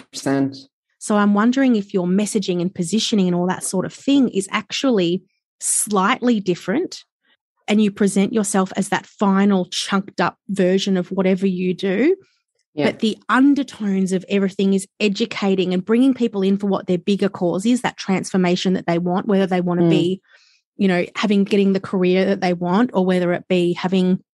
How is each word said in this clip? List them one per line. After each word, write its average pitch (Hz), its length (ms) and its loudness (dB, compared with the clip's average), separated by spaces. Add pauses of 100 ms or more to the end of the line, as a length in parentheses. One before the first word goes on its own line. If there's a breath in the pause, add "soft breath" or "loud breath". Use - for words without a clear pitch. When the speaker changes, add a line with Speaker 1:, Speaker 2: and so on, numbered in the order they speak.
(100)
Speaker 1:
percent. 135 480 -2 (400)
Speaker 2:
So - 180 -2
I'm 208 180 2
wondering 247 420 2
if 202 180 -6
your 180 120 -2
messaging 190 540 -2
and 180 140 -4
positioning 190 520 0
and 175 80 0
all 175 120 0
that 185 180 -4
sort 185 220 -4
of 170 80 -12
thing 269 340 2
is 196 220 -4
actually 196 720 -2 (380)
slightly 214 800 0
different, 196 640 -4 (640)
and 214 140 2
you 202 80 2
present 196 420 0
yourself 196 440 0
as 196 120 -2
that - 180 -2
final 196 600 2
chunked - 540 -4
up - 180 -2 (100)
version 190 480 0
of 180 160 -4
whatever 190 340 0
you 180 280 -2
do. 214 420 0 (580 soft breath)
Speaker 1:
Yeah. 151 120 0
Speaker 2:
But - 140 -4
the 220 180 -2 (100)
undertones 214 840 2
of 185 160 -2
everything 196 460 0
is 190 120 -2 (140)
educating 196 720 -2
and 185 100 -2
bringing 254 300 2
people 233 280 -2
in 196 160 2
for 202 80 -4
what 190 200 -2
their 180 120 0
bigger 196 300 0
cause 185 380 -2
is, 247 160 2
that - 140 -2
transformation 185 760 0
that - 120 -4
they 170 120 0
want, 180 280 -2
whether 196 200 2
they 180 140 -2
wanna 175 220 0
Speaker 1:
Mm. 170 80 4
Speaker 2:
be, 170 300 0 (560 soft breath)
you 196 120 2
know, 175 180 2 (100)
having, 202 280 2
getting 196 280 2
the 190 80 0
career 185 440 2
that 196 160 0
they 180 120 0
want, 180 400 0
or 185 140 2
whether 180 260 0
it - 160 -4
be 175 260 2
having 185 480 0 (100)